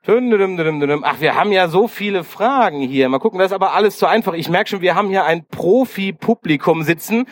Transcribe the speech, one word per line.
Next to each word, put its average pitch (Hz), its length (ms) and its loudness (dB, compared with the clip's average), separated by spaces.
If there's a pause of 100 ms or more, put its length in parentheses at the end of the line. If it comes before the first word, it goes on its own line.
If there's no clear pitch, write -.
Düm, 240 240 2
düm, 196 260 2
düm, - 0 -
düm, 156 240 -2
düm. 143 240 0
Ach, 131 160 -2
wir 143 140 0
haben 185 180 2
ja 185 160 2
so 185 200 2
viele 196 360 -6
Fragen 214 560 0
hier. 135 280 0
Mal 131 100 0
gucken, 196 200 -2
das 190 120 2
ist 196 40 -2
aber 185 200 0
alles 196 240 2
zu 190 80 2
einfach. 190 280 2
Ich 160 140 -6
merk 180 200 0
schon, 202 120 -6
wir 175 140 2
haben 202 140 0
hier 190 160 0
ein 165 220 0
Profi-Publikum 180 1400 0
sitzen. 202 480 -2